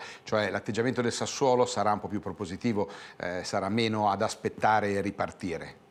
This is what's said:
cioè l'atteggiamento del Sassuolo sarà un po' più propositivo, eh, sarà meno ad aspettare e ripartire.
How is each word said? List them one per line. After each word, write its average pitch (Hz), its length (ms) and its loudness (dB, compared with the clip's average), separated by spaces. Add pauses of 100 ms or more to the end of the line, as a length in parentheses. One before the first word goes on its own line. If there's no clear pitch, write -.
(240)
cioè 104 260 2
l'atteggiamento 113 520 0
del 117 100 2
Sassuolo 123 540 2
sarà 104 260 2
un 104 80 2
po' 101 80 -8
più 98 140 -4
propositivo, 98 680 -2 (280)
eh, 90 260 -4
sarà 95 240 -2
meno 107 420 2
ad 98 120 2
aspettare 107 720 2
e 98 80 0
ripartire. 95 880 -6